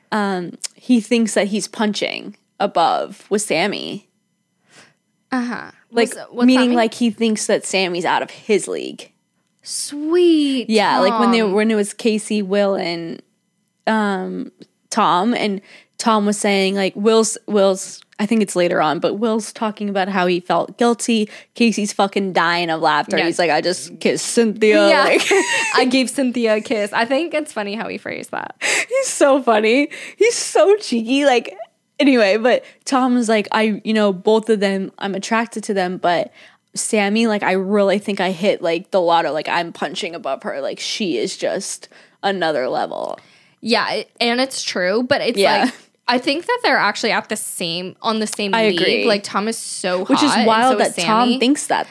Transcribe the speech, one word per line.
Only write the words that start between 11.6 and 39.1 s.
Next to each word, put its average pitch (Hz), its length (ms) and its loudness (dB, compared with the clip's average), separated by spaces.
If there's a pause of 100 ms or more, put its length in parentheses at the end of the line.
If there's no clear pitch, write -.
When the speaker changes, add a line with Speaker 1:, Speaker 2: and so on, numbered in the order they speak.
Speaker 1:
it 220 40 2
was 208 200 -2
Casey, 214 480 -2
Will, 196 320 0
and, 170 480 -6 (640)
um, 190 640 -2 (380)
Tom, 180 440 2
and 202 260 -2 (380)
Tom 214 280 2
was 208 120 0
saying, 196 360 0
like, 196 220 -2
Will's, 220 500 2
Will's, 196 540 0 (180)
I 208 80 -2
think 226 160 2
it's 185 120 -2
later 175 280 2
on, 151 160 2
but 185 160 0
Will's 220 380 -2
talking 208 360 -6
about 196 200 -2
how 190 180 0
he 180 140 0
felt - 380 -2
guilty. 233 500 2 (260)
Casey's 208 380 2
fucking 196 420 0
dying 175 360 0
of 160 100 -2
laughter. 151 380 2
Speaker 2:
Yeah. 185 80 2
Speaker 1:
He's 165 120 -2
like, 170 120 2
"I 135 100 2
just 165 380 -4
kissed - 280 -2
Cynthia." 214 640 4
Speaker 2:
Yeah. 285 140 6
Speaker 1:
Like - 220 2
Speaker 2:
<laughs> - 40 0 (440)
"I 254 160 4
gave 254 180 2
Cynthia 233 480 0
a 214 40 -2
kiss." 208 320 -4
I 233 120 0
think 285 300 -2
it's 302 180 -6
funny 208 220 -6
how 226 140 -8
he - 100 -8
phrased - 320 -12
that. - 240 -10 (340)
Speaker 1:
He's 494 200 -2
so 277 340 2
funny. 226 460 2 (300)
He's 466 180 2
so 392 400 2
cheeky. 247 480 0
Like, 247 320 2 (420)
anyway, 240 380 4
but 226 260 2 (220)
Tom 254 320 2
was 233 120 0
like, 214 220 2
"I, 220 320 0
you 220 120 -4
know, 208 180 4
both 214 380 0
of 214 100 0
them, 196 380 -2
I'm 196 180 -6
attracted 220 480 -4
to 208 100 -4
them, 185 220 -2
but 175 340 0 (460)
Sammy, 214 500 0
like, 208 160 0
I 180 100 0
really 196 460 2
think 202 220 -4
I 185 100 0
hit, 175 320 -2
like, 170 300 -4
the 190 80 2
lotto. 170 320 2